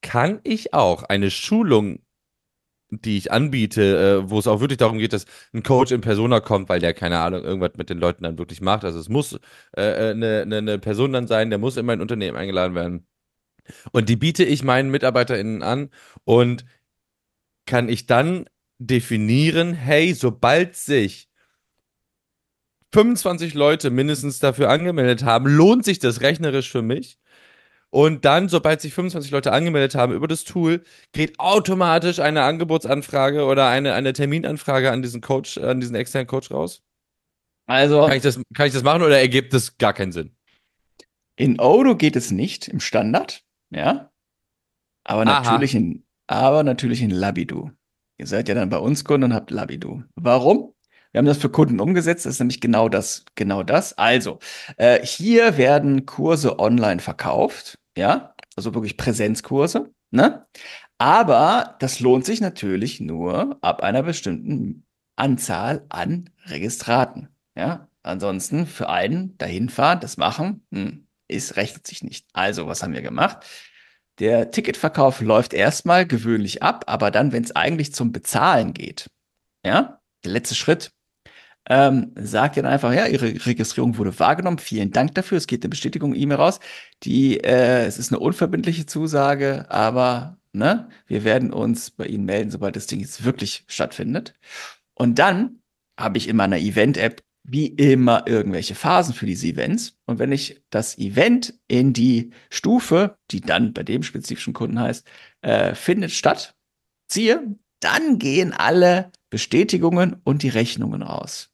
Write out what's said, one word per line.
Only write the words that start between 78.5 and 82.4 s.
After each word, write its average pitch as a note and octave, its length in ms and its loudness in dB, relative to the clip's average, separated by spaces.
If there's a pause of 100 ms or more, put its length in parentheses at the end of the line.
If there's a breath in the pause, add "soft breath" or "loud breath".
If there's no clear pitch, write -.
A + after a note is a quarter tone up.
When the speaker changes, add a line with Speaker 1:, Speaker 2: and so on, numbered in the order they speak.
Speaker 2:
geht, - 380 -14 (560)
ja, E3+ 340 -2 (240)
der F2 60 -8
letzte A#2 240 -4
Schritt, - 380 -2 (760 soft breath)
ähm, C3+ 480 4
sagt A2 400 -2